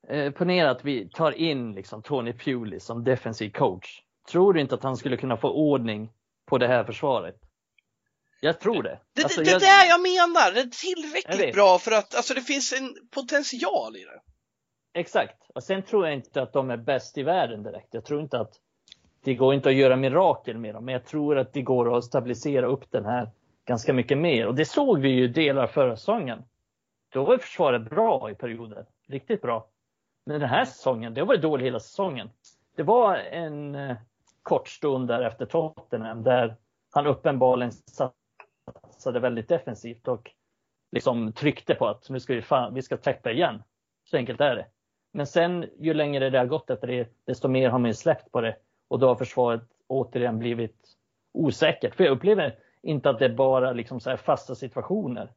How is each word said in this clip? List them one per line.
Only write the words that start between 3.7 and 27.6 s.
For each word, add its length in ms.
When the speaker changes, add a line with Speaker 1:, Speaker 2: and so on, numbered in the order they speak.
Speaker 1:
Tror 220
du 80
inte 140
att 80
han 140
skulle 200
kunna 200
få 140
ordning 600
på 120
det 100
här 160
försvaret? 520
Jag 200
tror 220
det. 160
Speaker 2:
Det, 100
Speaker 1:
Alltså, 160
Speaker 2:
det, 40
det 60
Speaker 1:
jag 120
Speaker 2:
är 220
det 40
jag 120
menar. 520
Det 80
är 340
tillräckligt 460
Speaker 1:
Jag 60
vet. 80
Speaker 2:
bra 240
för 140
att, 220
alltså, 200
det 60
finns 320
en 240
potential 840
i 80
det. 160
Speaker 1:
Exakt. 360
Och 80
sen 200
tror 240
jag 80
inte 280
att 100
de 180
är 60
bäst 420
i 40
världen 400
direkt. 280
Jag 140
tror 160
inte 200
att 120
det 100
går 200
inte 140
att 60
göra 220
mirakel 640
med 160
dem. 100
Men 80
jag 120
tror 340
att 140
det 100
går 360
att 60
stabilisera 600
upp 240
den 140
här 260
ganska 260
mycket 260
mer. 280
Och 80
det 100
såg 360
vi 80
ju 200
delar 380
förra 300
säsongen. 460
Då 120
var 140
försvaret 520